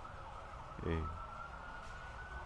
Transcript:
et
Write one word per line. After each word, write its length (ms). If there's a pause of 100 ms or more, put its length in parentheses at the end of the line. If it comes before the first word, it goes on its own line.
(880)
et 120 (1500)